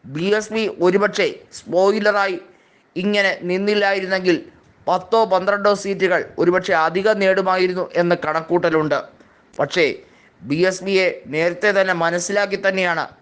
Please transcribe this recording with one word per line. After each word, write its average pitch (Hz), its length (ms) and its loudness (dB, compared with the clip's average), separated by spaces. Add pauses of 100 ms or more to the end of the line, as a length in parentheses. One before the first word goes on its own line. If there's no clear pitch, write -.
ബി 151 240 -4 (100)
എസ് 208 160 -8
പി 220 100 0 (220)
ഒരുപക്ഷെ 196 440 2 (280)
സ്പോയിലറായി 196 800 0 (560)
ഇങ്ങനെ 196 380 2 (160)
നിന്നില്ലായിരുന്നെങ്കിൽ, 190 880 0 (480)
പത്തോ 185 340 2 (120)
പന്ത്രണ്ടോ 202 400 2 (100)
സീറ്റുകൾ 185 400 0 (180)
ഒരുപക്ഷെ 180 340 2 (120)
അധികം 196 380 0
നേടുമായിരുന്നു 185 600 0 (160)
എന്ന് 175 240 2
കണക്കൂട്ടലുണ്ട്. 160 760 0 (600)
പക്ഷേ, 156 260 0 (640)
ബി 147 80 -2 (120)
എസ് 180 160 -6
പിയെ 190 200 2 (280)
നേരത്തെ 175 420 0
തന്നെ 190 260 2
മനസ്സിലാക്കി 190 640 -2
തന്നെയാണ് 180 400 0 (180)